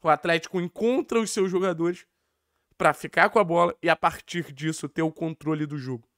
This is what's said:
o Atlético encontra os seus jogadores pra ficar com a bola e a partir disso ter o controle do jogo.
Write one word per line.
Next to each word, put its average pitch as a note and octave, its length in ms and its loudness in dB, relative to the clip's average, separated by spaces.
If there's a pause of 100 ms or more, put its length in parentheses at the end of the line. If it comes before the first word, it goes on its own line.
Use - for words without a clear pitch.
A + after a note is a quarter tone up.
o E3 80 -2
Atlético E3+ 520 0
encontra A3+ 580 -2
os A3 140 -2
seus F#3+ 180 0
jogadores F3 560 -2 (720)
pra D#3 160 4
ficar E3+ 340 0
com G#3+ 120 4
a G3+ 40 4
bola E3+ 380 2
e E3 80 2
a D#3+ 60 4
partir - 560 -4
disso D3+ 360 -6
ter D#3+ 140 -2
o D#3+ 80 0
controle D#3 560 -4
do D3 100 -8
jogo. B2+ 420 -10